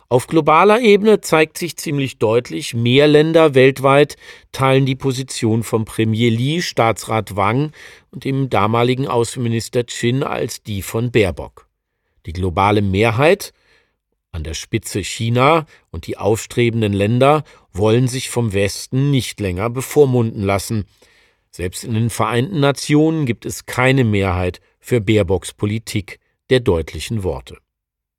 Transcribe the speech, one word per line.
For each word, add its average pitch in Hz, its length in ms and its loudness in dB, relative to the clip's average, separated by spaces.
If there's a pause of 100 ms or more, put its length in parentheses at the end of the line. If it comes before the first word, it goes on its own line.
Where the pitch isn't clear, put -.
(100)
Auf - 160 2
globaler 160 540 4
Ebene 208 420 4
zeigt 160 340 2
sich 170 220 -8
ziemlich 143 400 -6
deutlich, 123 560 -2
mehr 123 340 4
Länder 156 460 4
weltweit 135 640 4 (340)
teilen 135 320 2
die 135 100 0
Position 123 680 -2
von 110 240 -4
Premier 110 420 0
Li, 131 320 -2
Staatsrat 110 760 -2
Wang 120 380 0 (380)
und 135 140 -14
dem 135 260 -4
damaligen 120 580 0
Außenminister 117 760 -2
Qin 127 380 -2
als - 400 -6
die 101 200 -8
von 117 280 -4
Baerbock. 87 560 -2 (600)
Die 76 80 -10
globale 95 480 2
Mehrheit, 113 720 0 (800)
an 80 120 -8
der 76 80 -10
Spitze - 500 -6
China 127 640 0 (260)
und 87 160 -12
die - 120 -10
aufstrebenden 110 720 0
Länder, 123 500 2 (300)
wollen 110 340 2
sich 123 220 -6
vom 117 240 -4
Westen 117 580 -2
nicht 131 300 -2
länger 98 300 -4
bevormunden 123 720 0
lassen. 98 420 -2 (640)
Selbst - 340 -10
in 120 100 -6
den 113 160 0
Vereinten 120 500 -2
Nationen 147 640 2
gibt 117 220 -4
es - 180 -12
keine 131 400 2
Mehrheit 92 560 0 (180)
für 123 220 -2
Baerbocks 98 540 0
Politik 104 640 -6 (300)
der 131 100 4
deutlichen 95 640 -2
Worte. 76 340 -8 (640)